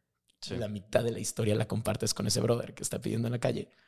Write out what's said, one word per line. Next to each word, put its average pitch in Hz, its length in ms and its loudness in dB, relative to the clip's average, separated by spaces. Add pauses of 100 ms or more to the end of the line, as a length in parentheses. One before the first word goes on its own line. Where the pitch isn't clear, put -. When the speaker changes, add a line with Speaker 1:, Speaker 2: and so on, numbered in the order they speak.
(420)
Speaker 1:
Sí. - 160 -6
Speaker 2:
la 110 100 -2
mitad 107 360 0
de 117 80 2
la 107 80 -6
historia 107 360 2
la 110 120 2
compartes 107 480 0
con - 100 -2
ese - 160 2
brother 120 320 2
que - 100 -12
está 107 160 -4
pidiendo 113 280 0
en 120 60 -2
la 123 60 -2
calle. 123 300 0 (180)